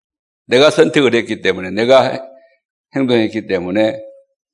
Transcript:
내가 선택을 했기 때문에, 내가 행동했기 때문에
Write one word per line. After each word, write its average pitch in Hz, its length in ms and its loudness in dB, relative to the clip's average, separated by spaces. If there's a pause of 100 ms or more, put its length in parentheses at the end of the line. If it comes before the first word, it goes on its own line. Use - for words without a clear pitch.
(460)
내가 139 240 4
선택을 147 460 2
했기 107 260 -4
때문에, 92 300 -4
내가 120 500 2 (760)
행동했기 110 520 -2
때문에 98 520 -2 (540)